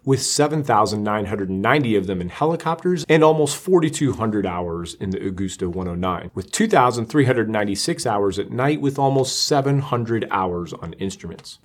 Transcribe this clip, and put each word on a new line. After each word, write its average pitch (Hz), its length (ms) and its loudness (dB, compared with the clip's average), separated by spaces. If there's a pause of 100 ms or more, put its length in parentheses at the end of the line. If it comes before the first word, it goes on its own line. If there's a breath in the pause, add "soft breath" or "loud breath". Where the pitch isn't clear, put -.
with 135 160 2
seven 151 420 0
thousand 107 400 2
nine 107 220 -2
hundred 101 240 -4
ninety 110 460 2
of 95 100 2
them 92 160 -2
in 87 80 -4
helicopters 165 800 -2
and 156 140 6
almost 156 340 4
forty-two 156 560 2
hundred 107 320 -2
hours 87 540 -4
in 98 120 -4
the 95 60 -2
Agusta 95 500 -4
one 90 200 -4
oh 87 80 -6
nine, 87 400 -2
with - 160 -10
two 220 160 0
thousand 123 380 4
three 147 200 2
hundred 117 240 2
ninety-six 104 560 -2
hours 101 320 0
at 98 140 -4
night, 143 300 0
with 143 180 -2
almost 135 480 0
seven 139 320 2
hundred 117 500 -2
hours 87 440 -2
on 85 200 -12
instruments. - 720 -10